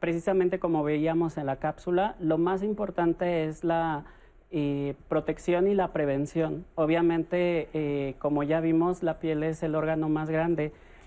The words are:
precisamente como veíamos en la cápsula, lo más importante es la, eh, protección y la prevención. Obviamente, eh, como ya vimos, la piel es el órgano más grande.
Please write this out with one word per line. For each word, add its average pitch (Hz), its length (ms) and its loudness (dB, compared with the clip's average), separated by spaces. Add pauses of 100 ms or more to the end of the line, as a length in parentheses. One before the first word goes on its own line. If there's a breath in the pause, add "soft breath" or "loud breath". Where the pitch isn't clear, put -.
precisamente 180 580 0
como 160 240 0
veíamos 156 540 0
en 147 100 -4
la 135 100 -2
cápsula, 175 640 -2
lo 160 200 2
más 185 260 0
importante 175 800 0
es 156 180 -6
la, 165 440 0 (440 loud breath)
eh, 143 440 -2 (140)
protección 175 580 0
y 202 80 2
la 180 180 2
prevención. 151 720 0 (100)
Obviamente, 170 1000 2
eh, 143 440 -2
como 147 240 0
ya 156 180 2
vimos, 165 420 2
la 160 160 -2
piel 156 240 -2
es 156 200 -2
el 156 120 -2
órgano 156 340 0
más 156 220 0
grande. 160 420 0 (340 loud breath)